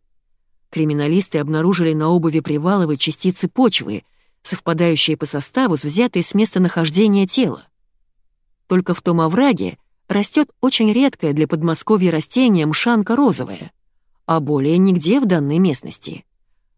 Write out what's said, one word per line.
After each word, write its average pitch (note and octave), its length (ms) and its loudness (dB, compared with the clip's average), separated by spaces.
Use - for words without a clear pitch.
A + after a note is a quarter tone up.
Криминалисты D3+ 720 0
обнаружили D#3+ 540 0
на D#3 160 0
обуви D#3+ 320 0
Приваловой D#3 560 -2
частицы F3+ 500 -4
почвы, D#3+ 560 0
совпадающие E3 720 0
по D#3 100 -6
составу D#3+ 520 -2
с D3 80 -4
взятой F3+ 360 0
с - 120 -2
местонахождения F#3+ 920 2
тела. F#3 380 -2
Только F#3 260 0
в - 80 -10
том E3+ 200 0
овраге E3+ 560 0
растёт G#3 400 0
очень A3+ 320 2
редкое A#3+ 400 0
для D3+ 160 0
Подмосковья E3+ 640 0
растение F3+ 540 2
мшанка A3 500 0
розовая, C3+ 560 -2
а E3 160 0
более C#3+ 360 0
нигде F#3 440 2
в B3+ 40 0
данной D#3+ 340 0
местности. - 680 -4